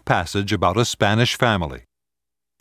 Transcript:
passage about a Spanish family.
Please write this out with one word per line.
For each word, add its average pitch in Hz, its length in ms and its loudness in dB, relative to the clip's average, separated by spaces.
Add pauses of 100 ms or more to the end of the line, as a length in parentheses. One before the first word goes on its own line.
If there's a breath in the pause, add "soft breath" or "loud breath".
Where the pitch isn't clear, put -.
passage 101 480 -2
about 92 240 2
a 117 80 2
Spanish 110 500 0
family. 87 480 -2 (760)